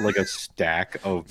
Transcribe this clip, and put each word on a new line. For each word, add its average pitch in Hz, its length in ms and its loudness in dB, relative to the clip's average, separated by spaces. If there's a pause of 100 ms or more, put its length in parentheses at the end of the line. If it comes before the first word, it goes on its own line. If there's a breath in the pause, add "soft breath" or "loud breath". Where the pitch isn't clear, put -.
like, 104 160 2
a 95 100 4
stack - 760 -2
of 90 260 -2